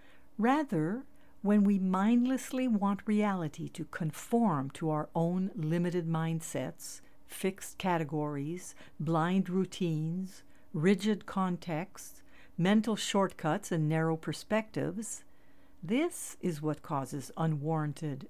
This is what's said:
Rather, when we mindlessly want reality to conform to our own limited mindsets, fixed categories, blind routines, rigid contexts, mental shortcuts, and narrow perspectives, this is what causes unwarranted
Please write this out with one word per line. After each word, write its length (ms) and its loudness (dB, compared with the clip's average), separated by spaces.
Rather, 680 2
when 220 6
we 160 6
mindlessly 880 4
want 400 2
reality 600 0
to 160 -8
conform 840 0
to 180 -2
our 260 0
own 400 2
limited 500 0
mindsets, 960 -2
fixed 500 -6
categories, 1000 -2
blind 500 2
routines, 920 -2
rigid 520 2
contexts, 960 -4
mental 400 4
shortcuts, 760 0
and 160 2
narrow 300 2
perspectives, 1040 -4
this 600 -2
is 200 -2
what 200 -2
causes 560 -4
unwarranted 920 -2